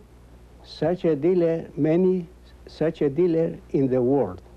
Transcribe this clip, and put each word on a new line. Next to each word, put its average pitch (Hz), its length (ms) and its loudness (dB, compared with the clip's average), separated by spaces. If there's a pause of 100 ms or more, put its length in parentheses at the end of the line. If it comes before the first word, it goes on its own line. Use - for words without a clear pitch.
(640)
such 175 400 -4
a 165 100 4
dealer, 165 600 0
many 175 500 2 (400)
such 160 380 -4
a 143 60 2
dealer 165 480 0 (120)
in 139 180 0
the 123 120 2
world, 120 400 0 (160)